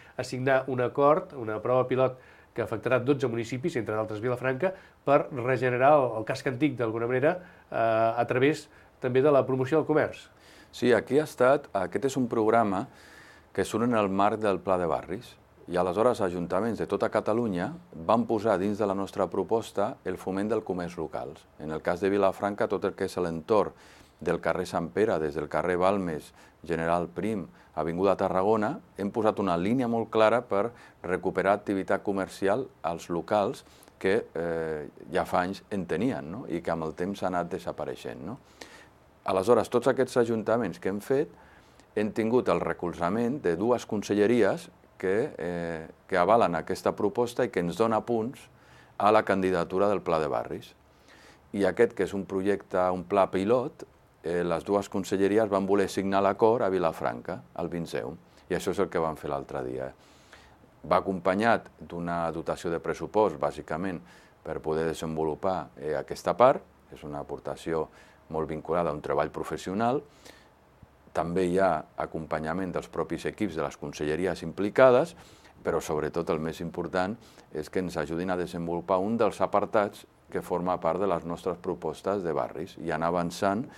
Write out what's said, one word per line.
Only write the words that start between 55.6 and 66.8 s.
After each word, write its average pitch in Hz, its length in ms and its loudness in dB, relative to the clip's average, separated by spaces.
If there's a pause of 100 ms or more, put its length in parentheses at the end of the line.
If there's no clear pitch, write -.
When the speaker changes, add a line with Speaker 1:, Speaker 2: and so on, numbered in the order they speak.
Speaker 2:
voler 95 220 4
signar 98 340 0
l'acord 110 420 4
a 95 80 0
Vilafranca, 80 720 -2 (120)
al 85 140 -6
vinceum, 76 480 -6 (320)
i 90 60 -2
això 87 180 -2
és 85 60 -4
el 92 100 0
que 90 100 -4
van 80 180 -2
fer 76 140 -8
l'altre 69 340 -6
dia. 65 280 -8 (960)
Va 90 80 4
acompanyat 95 720 2 (100)
d'una 85 540 -4
dotació 80 380 -4
de 82 100 -2
pressupost, 82 600 0
bàsicament, 78 600 -4 (420)
per 78 180 -8
poder 78 280 -2
desenvolupar, 80 880 -4
eh, 76 200 -6
aquesta - 400 -4
part. 131 260 6 (300)